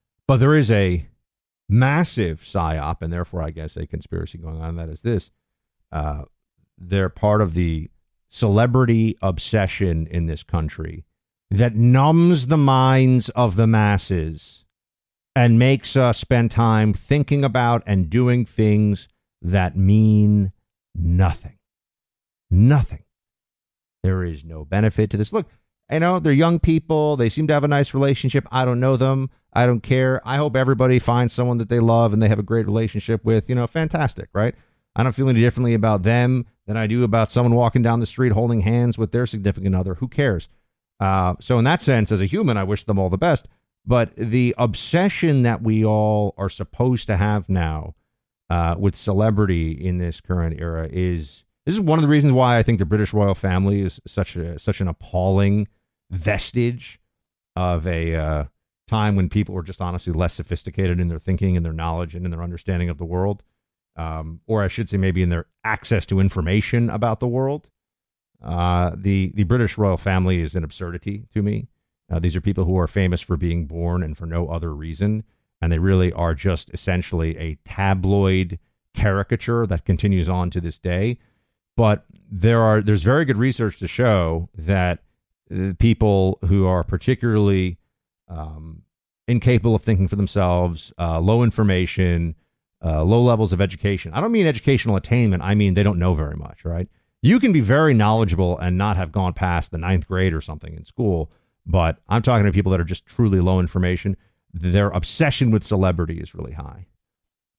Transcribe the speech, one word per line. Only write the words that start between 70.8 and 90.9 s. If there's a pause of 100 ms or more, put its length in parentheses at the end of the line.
to
me. (420)
Uh,
these
are
people
who
are
famous
for
being
born
and
for
no
other
reason. (360)
And
they
really
are
just
essentially
a (100)
tabloid (360)
caricature
that
continues
on
to
this
day. (580)
But (240)
there
are,
there's
very
good
research
to
show
that, (520)
uh,
people
who
are
particularly, (500)
um, (440)
incapable
of
thinking
for
themselves,